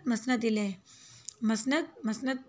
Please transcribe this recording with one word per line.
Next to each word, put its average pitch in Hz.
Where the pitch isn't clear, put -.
मसनद 233
इलैह। 208
मसनद, 262
मसनद 254